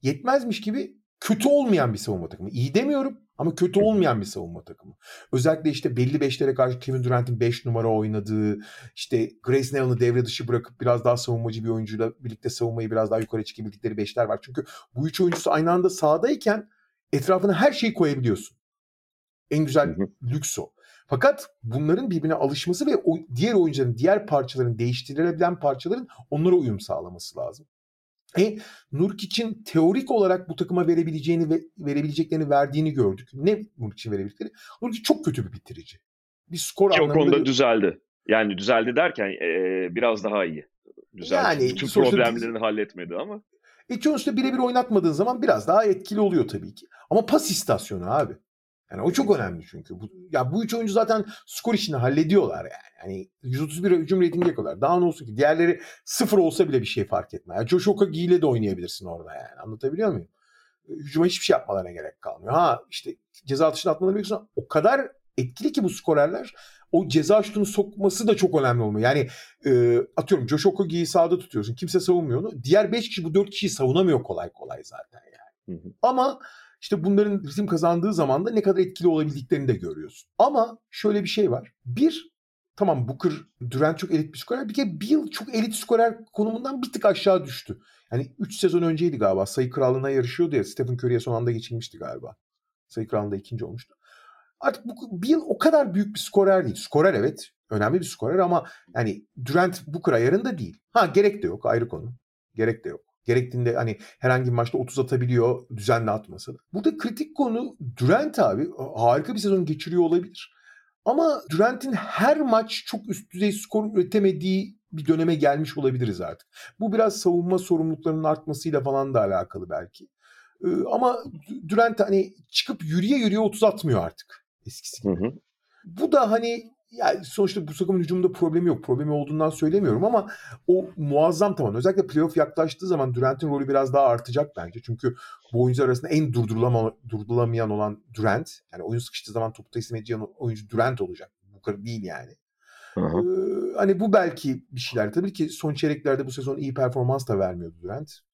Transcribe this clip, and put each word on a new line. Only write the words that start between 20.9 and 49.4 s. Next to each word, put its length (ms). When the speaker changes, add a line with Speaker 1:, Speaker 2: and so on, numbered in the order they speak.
Speaker 1:
Fakat 440
bunların 480
birbirine 240
alışması 520
ve 180
o 140
diğer 180
oyuncuların, 440
diğer 280
parçaların, 520
değiştirilebilen 840
parçaların 480
onlara 240
uyum 260
sağlaması 580
lazım. 280
E, 200
Nurkic'in 720
teorik 460
olarak 380
bu 80
takıma 300
verebileceğini 640
ve 100
verebileceklerini 720
verdiğini 420
gördük. 400
Ne 300
Nurkic'in 340
verebildikleri? 380
Nurkic 200
çok 220
kötü 220
bir 60
bitirici. 460
Bir 80
skor 340
Speaker 2:
Ki 100
o 40
Speaker 1:
anlamında 200
Speaker 2:
konuda 160
Speaker 1:
bir 40
Speaker 2:
düzeldi. 560
Yani 320
düzeldi 380
derken, 320
e, 640
biraz 300
daha 200
iyi. 220
Düzeldi. 460
Speaker 1:
Yani 80
Speaker 2:
Bütün 160
Speaker 1:
sonuçta 300
Speaker 2:
problemlerini 420
halletmedi 580
ama. 260
Speaker 1:
E, 120
sonuçta 360
birebir 220
oynatmadığın 540
zaman 300
biraz 260
daha 160
etkili 360
oluyor 280
tabii 260
ki. 120
Ama 160
pas 240
istasyonu 600
abi. 220
Yani 120
o 100
çok 240
önemli 340